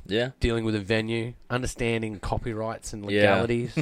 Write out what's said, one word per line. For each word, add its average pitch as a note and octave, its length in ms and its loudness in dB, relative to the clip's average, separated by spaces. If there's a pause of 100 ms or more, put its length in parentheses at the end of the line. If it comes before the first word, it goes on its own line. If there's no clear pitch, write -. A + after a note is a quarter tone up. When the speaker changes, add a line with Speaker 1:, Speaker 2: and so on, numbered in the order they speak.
Speaker 1:
Yeah. A#2+ 260 0 (100)
Speaker 2:
Dealing A#2 240 2
with A2 100 0
a G#2+ 40 0
venue, A2+ 540 0 (160)
understanding A#2 680 -2
copyrights A2 720 -4
and G2+ 180 -8
Speaker 1:
Yeah. G#2 120 4
Speaker 2:
legalities. A#2 600 4